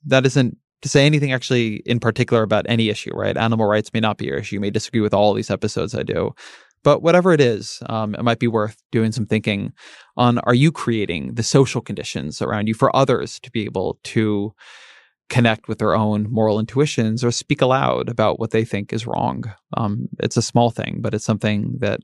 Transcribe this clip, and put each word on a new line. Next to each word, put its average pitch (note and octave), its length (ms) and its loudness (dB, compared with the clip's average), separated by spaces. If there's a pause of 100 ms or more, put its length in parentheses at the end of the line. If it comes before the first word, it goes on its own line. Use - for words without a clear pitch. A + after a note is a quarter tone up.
That C3 220 4
isn't B2+ 320 2 (240)
to C#3 60 -8
say C#3 160 4
anything C#3+ 280 2
actually A#2+ 520 0
in A#2+ 160 0
particular A#2 420 2
about G#2 260 0
any A2+ 200 2
issue, - 260 -6
right? G2+ 220 -2
Animal A2+ 300 2
rights G#2+ 260 0
may A2 80 -2
not A2 180 0
be - 80 -6
your C2+ 120 -4
issue. G#2 180 -8
You G2+ 40 -4
may G2+ 100 -4
disagree A2+ 320 -2
with G#2 100 2
all G2+ 220 4
these G#2+ 160 -4
episodes G#2 440 -4
I B2 100 -4
do. - 280 -2 (500)
But D3 200 4
whatever F3 320 6
it D3 80 2
is, A2 480 0
um, G#2+ 240 -2
it - 80 -8
might A#2+ 160 2
be A#2+ 100 2
worth G#2+ 420 -2
doing A2+ 220 2
some A2 140 -4
thinking G#2 480 -2 (420)
on, A#2+ 240 4
are B2 140 2
you D3 180 4
creating F2 600 -4
the A#2 80 -6
social C3 400 2
conditions - 580 -8
around G#2+ 280 -2
you A2 60 0
for - 220 2
others B2 440 0
to - 100 -20
be G#2+ 160 -4
able F#2+ 380 -4
to G#2+ 500 -2 (760)
connect A#2 400 2
with A2+ 100 -4
their G#2+ 160 2
own G#2+ 360 0
moral A2 280 2
intuitions A#2+ 640 0
or A#2+ 80 2
speak - 300 -2
aloud C3 480 2
about G#2+ 320 0
what A2 120 -4
they A2+ 120 2
think G2+ 300 -6
is A2+ 120 -4
wrong? A#2+ 380 -4 (320)
Um, A2+ 320 -4 (120)
it's - 180 0
a A#2 40 2
small A#2+ 280 2
thing, - 320 -6
but A2+ 100 -4
it's G#2+ 140 -4
something A2 540 -2
that G2+ 240 -2